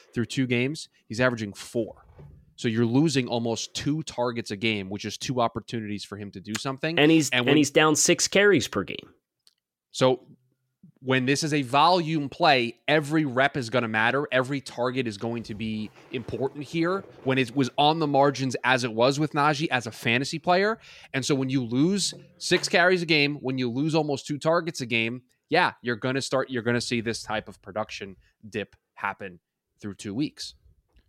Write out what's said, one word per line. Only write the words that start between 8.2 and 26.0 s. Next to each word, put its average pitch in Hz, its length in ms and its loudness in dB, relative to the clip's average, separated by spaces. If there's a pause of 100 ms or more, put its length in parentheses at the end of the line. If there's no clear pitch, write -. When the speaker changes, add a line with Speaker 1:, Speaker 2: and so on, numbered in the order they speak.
Speaker 2:
carries 196 400 4
per 98 160 -4
game. - 300 -12 (760)
Speaker 1:
So 127 360 0 (800)
when 131 200 2
this 135 180 2
is 151 100 -2
a 147 100 0
volume 151 680 2
play, 131 580 2
every 151 380 2
rep 135 320 2
is 120 120 -4
gonna 120 200 0
matter. 117 420 2
Every 131 300 0
target 127 440 -4
is 107 120 -8
going 117 260 -6
to 110 100 -10
be 107 380 -6 (200)
important 127 520 -6
here 170 400 -2 (220)
when 131 120 2
it 120 160 0
was 131 240 0
on 151 220 4
the 156 80 0
margins 135 560 2
as 123 220 2
it 113 80 -4
was 127 260 2
with 151 140 0
Najee 147 360 0
as 127 160 -2
a 110 60 -8
fantasy 127 480 -2
player. 196 400 2 (340)
And 131 120 -2
so 151 100 2
when 131 140 -2
you 135 120 2
lose 147 520 0 (240)
six - 320 0
carries 180 320 4
a 175 40 -4
game, 147 360 2
when 131 160 -4
you 127 120 0
lose 143 260 -2
almost 151 300 -2
two 147 120 -6
targets 165 420 -2
a 135 60 -6
game, 117 380 -2 (260)
yeah, 165 320 2
you're 120 160 -4
gonna 131 240 -4